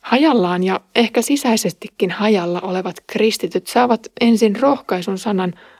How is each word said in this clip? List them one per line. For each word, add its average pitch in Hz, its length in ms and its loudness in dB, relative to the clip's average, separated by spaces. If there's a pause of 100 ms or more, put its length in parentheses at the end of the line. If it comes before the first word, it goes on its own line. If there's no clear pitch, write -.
Hajallaan 226 640 2
ja 190 160 -2 (140)
ehkä 233 280 2
sisäisestikin 220 880 -2
hajalla 180 500 0
olevat 185 360 -6 (100)
kristityt 208 600 -2
saavat 233 400 0 (140)
ensin 226 360 2
rohkaisun 196 640 -2
sanan 185 360 -4 (260)